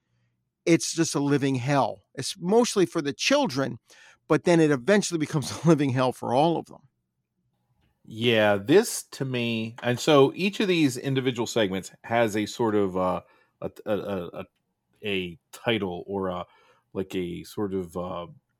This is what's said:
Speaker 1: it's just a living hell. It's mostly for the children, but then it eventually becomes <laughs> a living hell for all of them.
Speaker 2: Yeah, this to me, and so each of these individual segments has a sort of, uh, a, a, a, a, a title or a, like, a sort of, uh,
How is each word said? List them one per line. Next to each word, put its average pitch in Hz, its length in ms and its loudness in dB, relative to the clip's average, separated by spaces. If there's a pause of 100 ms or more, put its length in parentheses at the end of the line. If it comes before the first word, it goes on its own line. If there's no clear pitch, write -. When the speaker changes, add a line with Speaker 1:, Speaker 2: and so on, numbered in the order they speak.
(680)
Speaker 1:
it's 165 280 2
just 160 200 -2
a 151 60 -2
living 139 360 0
hell. 123 480 -2 (100)
It's - 240 -8
mostly 202 480 2
for 170 160 -4
the 143 100 -4
children, 135 640 0 (500)
but 151 160 2
then 170 160 6
it 156 100 6
eventually 165 480 2
becomes 143 340 -4
<laughs> - 120 -6
a 156 40 4
living 147 220 4
hell 127 220 0
for 117 220 -4
all 156 220 4
of - 100 -8
them. - 220 -20 (1160)
Speaker 2:
Yeah, 110 500 2
this 143 560 2
to - 120 -6
me, 117 580 -4
and 120 160 0
so 143 360 6
each 196 260 -4
of 214 80 0
these 151 300 2
individual 131 480 -2
segments 95 440 -2 (140)
has 117 320 0
a 107 80 -2
sort 110 300 -2
of, 98 240 0
uh, 90 240 -2 (400)
a, 90 80 -8 (160)
a, 107 80 -2
a, 92 400 -6
a, - 100 -12 (640)
a 90 300 -6 (140)
title 95 540 -4
or 98 220 -4
a, 90 160 -6 (480)
like, 95 220 -8
a 87 300 -6
sort 104 280 -8
of, 90 240 -6
uh, 90 300 -10 (320)